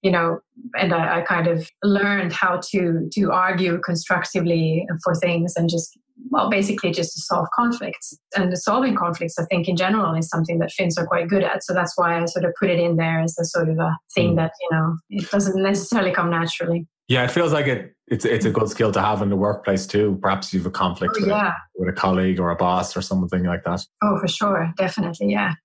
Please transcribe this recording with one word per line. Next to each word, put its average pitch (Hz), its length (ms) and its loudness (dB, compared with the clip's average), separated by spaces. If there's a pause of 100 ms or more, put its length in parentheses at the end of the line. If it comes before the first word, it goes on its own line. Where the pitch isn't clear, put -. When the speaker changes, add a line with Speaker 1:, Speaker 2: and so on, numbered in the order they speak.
Speaker 1:
you 190 100 2
know, 170 280 2 (360)
and 170 200 0
I, 170 240 0
I - 20 -2
kind 170 260 0
of 165 220 0 (140)
learned 202 500 2
how 180 280 0 (100)
to, 170 420 0
to 202 180 2
argue 180 540 2
constructively 170 1000 0 (160)
for 175 120 2
things 170 400 0
and 170 140 2
just, 165 300 -4 (320)
well, - 180 2
basically 202 440 0
just 165 220 -2
to 160 60 -10
solve - 340 -2
conflicts. - 600 -2 (180)
And 190 160 2
the 180 60 -2
solving 226 400 2
conflicts, 170 420 -2
I 170 60 -2
think, 170 240 0
in 175 80 0
general 185 380 2
is 165 160 0
something 165 300 0
that 170 120 -2
Finns 175 240 -2
are 170 100 -2
quite 170 220 0
good 196 140 2
at. - 200 -2
So - 120 -4
that's 175 240 0
why 170 200 2
I 170 60 0
sort 175 220 -2
of 170 120 0
put 196 120 2
it 170 100 2
in 170 160 2
there 165 240 2
as 165 180 -2
a 170 60 0
sort 165 240 0
of 160 100 0
a 165 200 0 (160)
thing 170 180 4
Speaker 2:
Mm. 165 40 4
Speaker 1:
that, 160 160 0 (100)
you 523 120 -6
know, 160 220 0 (140)
it 202 200 -6
doesn't 190 320 0
necessarily 190 500 0
come 170 180 0
naturally. 170 560 -2 (200)
Speaker 2:
Yeah, 127 180 2
it 123 60 0
feels 165 220 2
like 147 140 2
it, - 280 -4 (120)
it's, 113 180 -2
it's 110 220 2
a 110 40 4
good 107 200 2
skill 110 220 2
to 98 100 2
have 104 180 2
in 101 80 2
the 101 80 2
workplace 98 500 0
too. 101 360 2
Perhaps 98 320 -2
you've 90 100 0
a 92 60 -2
conflict 90 480 -2
Speaker 1:
Oh, - 20 -2
Speaker 2:
with, 196 100 2
Speaker 1:
yeah. 202 220 0 (240)
Speaker 2:
with 185 140 -2
a - 20 -4
colleague 92 480 2
or 87 100 0
a 85 60 -2
boss 90 400 0
or 95 60 -2
something 92 420 0
like 87 200 -2
that. 87 180 -2 (200)
Speaker 1:
Oh, 202 160 2
for 180 100 -2
sure. 170 500 0
Definitely, 185 540 -2
yeah. 202 200 0 (120)